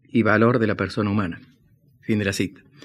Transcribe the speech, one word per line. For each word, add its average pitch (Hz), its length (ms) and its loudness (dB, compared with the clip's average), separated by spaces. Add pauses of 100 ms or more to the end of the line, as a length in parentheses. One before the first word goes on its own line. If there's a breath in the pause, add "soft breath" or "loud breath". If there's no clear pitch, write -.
y 113 120 0
valor 110 380 4
de 113 80 0
la 101 80 0
persona 101 340 -4
humana". 98 320 -2 (580)
Fin 110 200 -2
de 104 60 -2
la 98 60 -2
cita. - 300 -6 (240 loud breath)